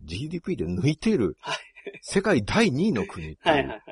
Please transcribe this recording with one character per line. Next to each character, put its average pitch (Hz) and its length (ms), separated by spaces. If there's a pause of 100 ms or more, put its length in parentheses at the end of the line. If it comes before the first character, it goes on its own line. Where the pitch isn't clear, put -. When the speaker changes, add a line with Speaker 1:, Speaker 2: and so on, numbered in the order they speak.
Speaker 1:
ジ 90 240
ー - 20
デ 175 100
ィ - 20
ー - 40
ピ 190 80
ー - 40
で 80 100
抜 92 220
い 151 80
て 220 200
る、 98 240
Speaker 2:
は - 140
い。 - 20 (460)
Speaker 1:
世 190 200
界 160 220
第 208 260
二 185 180
位 202 40
の 107 140
国 78 260
っ - 40
て - 120
い 165 40
う、 - 20
Speaker 2:
は - 20
い - 40
は - 40
い - 40
は 113 80
い。 - 140